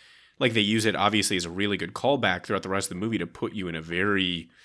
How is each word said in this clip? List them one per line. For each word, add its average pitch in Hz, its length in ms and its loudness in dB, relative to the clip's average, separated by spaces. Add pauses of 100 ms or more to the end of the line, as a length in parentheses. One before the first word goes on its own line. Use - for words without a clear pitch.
(400)
like, 127 140 4
they 113 80 4
use 107 240 4
it, 101 100 4
obviously, 101 400 2
as 87 80 0
a 85 60 -6
really 98 260 0
good 87 180 -6
callback 113 520 0
throughout 98 180 -2
the 95 60 -8
rest 98 200 0
of 90 80 -8
the 98 80 -4
movie 113 120 -2
to 85 100 -4
put - 260 -6
you 92 140 -6
in 82 80 -4
a 80 60 -6
very, 90 680 0 (160)